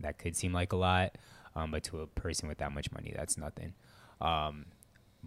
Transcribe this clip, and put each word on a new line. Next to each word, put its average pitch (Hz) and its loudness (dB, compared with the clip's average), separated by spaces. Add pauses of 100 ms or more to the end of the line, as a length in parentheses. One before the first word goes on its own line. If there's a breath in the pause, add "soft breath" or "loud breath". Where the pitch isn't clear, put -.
that 76 -2
could 85 -2
seem 90 2
like 90 2
a 95 4
lot. 92 6 (400 loud breath)
Um, 80 0
but 78 0
to 80 -6
a 76 -6
person - -4
with 76 -6
that 73 -2
much 71 -4
money, - -8
that's - -2
nothing. 82 -6 (480 soft breath)
Um, 76 2 (600)